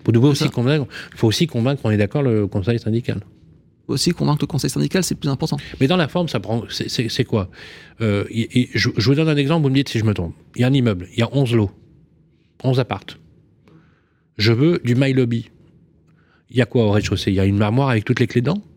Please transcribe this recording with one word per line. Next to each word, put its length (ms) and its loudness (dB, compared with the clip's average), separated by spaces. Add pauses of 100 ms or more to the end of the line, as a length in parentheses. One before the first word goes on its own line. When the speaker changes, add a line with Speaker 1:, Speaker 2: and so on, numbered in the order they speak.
Speaker 1:
Vous 80 2
devez 140 6
Speaker 2:
C'est 60 6
Speaker 1:
aussi 120 0
Speaker 2:
ça. 60 0
Speaker 1:
convaincre, 360 0 (300)
faut 120 2
aussi 200 2
convaincre, 380 -2
on 60 2
est 60 4
d'accord, 260 0
le 220 2
conseil 320 -2
syndical. 440 -4 (640)
Speaker 2:
Aussi 240 0
convaincre 300 0
le 60 -2
conseil 220 -4
syndical, 340 -2
c'est 100 -4
plus 160 -4
important. 280 -2 (220)
Speaker 1:
Mais 80 4
dans 80 2
la 120 2
forme, 200 -2
ça 120 -4
prend, 300 -4
c'est, 200 -8
c'est, 180 -4
c'est 160 -2
quoi ? 260 0 (520)
Euh, 300 0
et, 300 0
et 120 -4
je, 240 0
je 120 0
vous 60 4
donne 140 2
un 80 2
exemple, 240 2
vous 80 2
me 60 0
dites 140 0
si 100 -2
je 60 0
me 100 2
trompe. 180 -6 (220)
Il 60 -2
y 20 4
a 40 4
un 60 2
immeuble, 400 0
il 60 -2
y 20 0
a 120 0
onze 200 0
lots, 160 2 (960)
onze 160 2
appartes. 400 -6 (1160)
Je 140 2
veux 320 2
du 120 0
My 180 2
Lobby. 360 -2 (1000)
Il 80 -4
y 40 6
a 40 4
quoi 200 2
au 60 2
rez-de-chaussée ? 400 0
Il 40 2
y 40 2
a 60 2
une 160 2
armoire 280 2
avec 160 0
toutes 140 0
les 80 2
clés 140 0
dedans ? 200 -2 (160)